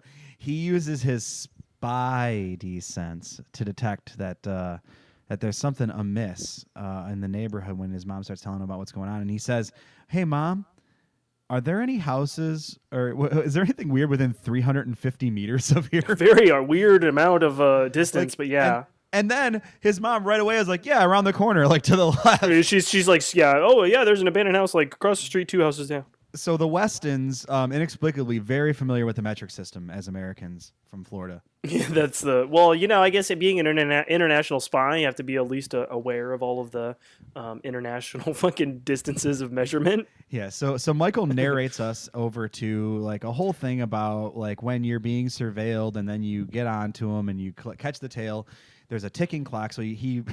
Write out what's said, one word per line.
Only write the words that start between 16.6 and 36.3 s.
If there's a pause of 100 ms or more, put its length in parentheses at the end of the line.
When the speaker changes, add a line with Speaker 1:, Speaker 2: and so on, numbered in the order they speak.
Speaker 2:
weird
amount
of,
uh,
distance,
Speaker 1:
Like,
Speaker 2:
but
yeah.
Speaker 1:
and, (280)
and
then (180)
his
mom
right
away
is
like,
"Yeah,
around
the
corner,
like,
to
the
<laughs>
left."
Speaker 2:
I
mean,
she's,
she's
like, (120)
"Yeah,
oh,
yeah,
there's
an
abandoned
house,
like,
across
the
street,
two
houses
down." (300)
Speaker 1:
So
the
Westons,
um,
inexplicably
very
familiar
with
the
metric
system
as
Americans (180)
from
Florida.
Speaker 2:
<laughs> (140)
Yeah,
that's
the,
well,
you
know,
I
guess
it
being
an
interna-,
international
spy,
you
have
to
be
at
least,
uh,
aware